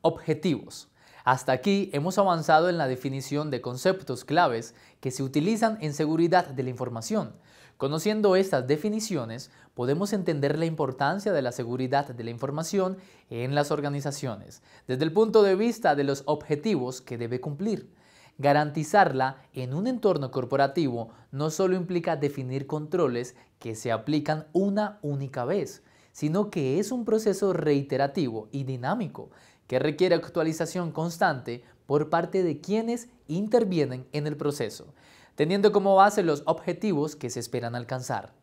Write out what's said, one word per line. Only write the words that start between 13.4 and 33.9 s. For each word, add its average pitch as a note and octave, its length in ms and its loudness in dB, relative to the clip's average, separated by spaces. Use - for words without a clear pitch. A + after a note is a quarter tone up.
las D3 160 2
organizaciones, C#3+ 920 -6
desde C3 160 0
el D#3+ 80 2
punto G#3+ 320 6
de F#3+ 120 6
vista G#3+ 400 2
de C#3+ 100 2
los C#3 220 -2
objetivos D3 720 -2
que A#2+ 160 -10
debe A#2+ 240 -4
cumplir. F#3 500 -6
Garantizarla D3 1040 4
en B2+ 220 -8
un F#3 120 -2
entorno F#3 460 0
corporativo C3+ 800 0
no D3 180 -2
solo F#3 260 2
implica F3 400 -2
definir C#3 520 -4
controles D3+ 680 -2
que A2+ 160 -8
se A#2 160 -4
aplican D3 600 -2
una G3+ 480 0
única C#3 420 -4
vez, E3+ 400 -4
sino F#3 380 -2
que D3 300 0
es G#3 120 -2
un A#3+ 140 -4
proceso G#3 480 2
reiterativo C#3 1000 0
y C#3 120 -6
dinámico C3 680 -6
que B2+ 120 0
requiere D#3 360 2
actualización E3 760 -2
constante D#3+ 720 -2
por D3 240 2
parte F3 340 0
de D#3 160 0
quienes A3+ 500 -4
intervienen F3 840 0